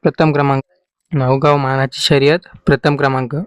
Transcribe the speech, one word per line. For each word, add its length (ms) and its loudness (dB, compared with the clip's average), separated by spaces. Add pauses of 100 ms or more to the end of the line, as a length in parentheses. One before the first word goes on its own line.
प्रथम 300 0
क्रमांक. 300 0 (500)
नावगाव 440 2
मानाची 440 -4
शर्यत 380 2 (260)
प्रथम 300 0
क्रमांक. 400 -2 (120)